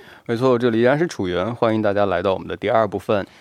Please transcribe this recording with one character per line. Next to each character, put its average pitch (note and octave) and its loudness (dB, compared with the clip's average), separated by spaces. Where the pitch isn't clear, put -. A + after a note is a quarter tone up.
没 A#2 -4
错， B2 2
这 B2 2
里 A2+ 0
依 - 4
然 C3 4
是 E3+ 0
楚 G2 -6
源， F2+ -4
欢 A2+ 0
迎 A2 0
大 G#2 0
家 G2+ 2
来 F2+ 0
到 F#2+ 0
我 F#2 -4
们 E2+ -10
的 F2 -8
第 G2+ -6
二 A2+ 2
部 G2 -4
分。 G2+ -2